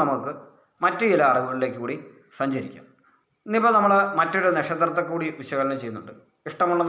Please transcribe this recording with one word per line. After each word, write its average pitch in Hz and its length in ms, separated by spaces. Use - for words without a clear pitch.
നമുക്ക് 139 320
മറ്റു 190 300
ചില 165 100
അറിവുകളിലേക്ക് 127 520
കൂടി 131 120
സഞ്ചരിക്കാം. 135 460
ഇന്നിപ്പോൾ 220 300
നമ്മൾ 202 160
മറ്റൊരു 180 380
നക്ഷത്രത്തെ 165 540
കൂടി 165 160
വിശകലനം 135 420
ചെയ്യുന്നുണ്ട്. 113 320
ഇഷ്ടമുള്ള 175 400